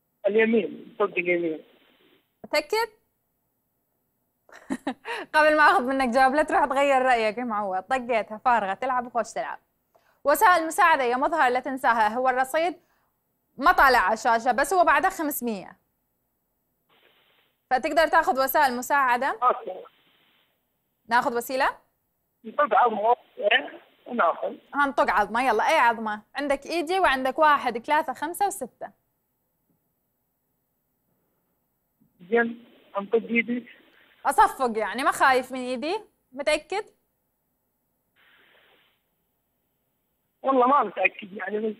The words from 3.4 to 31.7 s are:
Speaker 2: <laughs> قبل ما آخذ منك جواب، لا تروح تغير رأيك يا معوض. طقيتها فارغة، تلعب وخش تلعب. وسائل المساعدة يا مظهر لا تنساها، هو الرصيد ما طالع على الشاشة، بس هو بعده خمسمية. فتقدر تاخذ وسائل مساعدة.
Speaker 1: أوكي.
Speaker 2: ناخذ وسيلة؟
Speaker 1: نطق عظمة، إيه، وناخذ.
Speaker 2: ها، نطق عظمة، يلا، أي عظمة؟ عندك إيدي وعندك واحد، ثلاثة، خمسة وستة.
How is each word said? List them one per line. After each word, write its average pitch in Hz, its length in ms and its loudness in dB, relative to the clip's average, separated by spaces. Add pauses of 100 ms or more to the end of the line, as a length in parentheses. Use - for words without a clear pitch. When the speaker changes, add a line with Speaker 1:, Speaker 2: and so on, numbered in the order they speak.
Speaker 2:
<laughs> - 880 -10
قبل 302 240 4
ما 302 60 4
آخذ 349 200 4
منك 269 260 -2
جواب، 262 260 4
لا 302 80 2
تروح 311 220 0
تغير 269 360 2
رأيك 233 360 0
يا 247 60 -6
معوض. 208 380 -4
طقيتها 233 560 -4
فارغة، 196 360 0
تلعب 247 320 -4
وخش 233 280 -6
تلعب. 156 260 -8 (640)
وسائل 330 380 4
المساعدة 320 420 2
يا 240 140 0
مظهر 294 340 2
لا 247 80 0
تنساها، 254 480 0
هو 254 220 -2
الرصيد 277 500 0 (800)
ما 285 140 4
طالع 269 280 4
على 196 140 2
الشاشة، 233 380 0
بس 277 220 -2
هو 359 100 4
بعده 302 260 2
خمسمية. 247 680 -8 (1900)
فتقدر 302 380 2
تاخذ 311 360 2
وسائل 269 340 2
مساعدة. 262 680 0
Speaker 1:
أوكي. - 400 -2 (1200)
Speaker 2:
ناخذ 240 300 0
وسيلة؟ 262 320 -2 (760)
Speaker 1:
نطق 226 320 -2
عظمة، 220 400 2 (220)
إيه، 247 440 -2 (240)
وناخذ. 196 500 -2 (180)
Speaker 2:
ها، 285 120 0
نطق 277 260 0
عظمة، 208 360 0
يلا، 220 220 0
أي 320 80 4
عظمة؟ 220 440 0 (140)
عندك 277 300 -4
إيدي 339 340 -4
وعندك 262 400 0
واحد، 262 380 2
ثلاثة، 294 360 -2
خمسة 349 340 -4
وستة. - 440 -12 (3500)